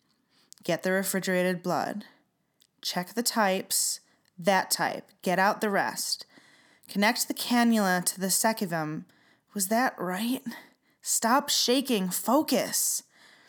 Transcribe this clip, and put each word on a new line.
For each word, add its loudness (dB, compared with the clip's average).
Get -2
the 0
refrigerated 0
blood. -2
Check -6
the -2
types. 0
That 2
type. -2
Get 2
out 2
the 0
rest. -2
Connect 0
the -6
cannula 2
to -4
the -2
secavum. -2
Was -2
that 0
right? -4
Stop 2
shaking. 2
Focus. 0